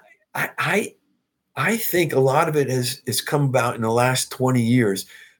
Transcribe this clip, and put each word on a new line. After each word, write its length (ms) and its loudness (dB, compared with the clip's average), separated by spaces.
I, 240 -4
I, 380 -2
I 220 -2
think 360 0
a 60 2
lot 300 2
of 60 -2
it 140 0
has, 360 -4
has 160 -4
come 240 0
about 300 0
in 60 -6
the 100 0
last 400 2
twenty 320 0
years 420 2